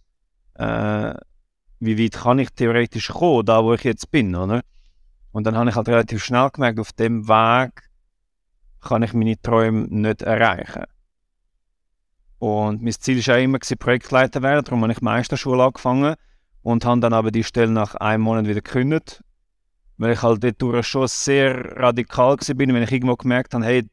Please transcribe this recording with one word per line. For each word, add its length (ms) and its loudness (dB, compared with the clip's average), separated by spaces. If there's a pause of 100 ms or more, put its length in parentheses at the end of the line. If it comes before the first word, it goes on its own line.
(560)
äh, 580 -4 (680)
wie 240 0
weit 100 0
kann 260 0
ich 100 -2
theoretisch 600 -2
kommen, 360 2
da 180 4
wo 100 2
ich 100 -2
jetzt 280 -4
bin, 240 0
oder? 260 -2 (680)
Und 140 -6
dann 120 0
habe 120 2
ich 60 -4
halt 140 -2
relativ 340 0
schnell 260 0
gemerkt, 300 -2
auf 140 -8
dem 340 -2
Weg 640 2 (920)
kann 220 0
ich 100 -4
meine 280 0
Träume 480 0
nicht 320 -2
erreichen. 600 -2 (1600)
Und 420 -2
mein 120 -4
Ziel 320 -2
war 100 4
auch 60 4
immer 180 0
gewesen, 180 -6
Projektleiter 640 0
werden, 220 0
darum 200 -2
habe 80 0
ich 100 -4
Meisterschule 640 0
angefangen 520 0 (480)
und 220 0
habe 160 2
dann 120 2
aber 180 2
die 120 0
Stelle 280 0
nach 240 -2
einem 280 0
Monat 220 0
wieder 160 -2
gekündigt, 600 -4 (760)
weil 160 0
ich 80 -4
halt 220 2
dort 420 -2
schon 220 -2
sehr 720 -2
radikal 580 2
gewesen 220 -6
bin. 160 2
Wenn 100 2
ich 80 -2
irgendwo 240 0
gemerkt 380 -2
habe, 120 -2
hey, 280 0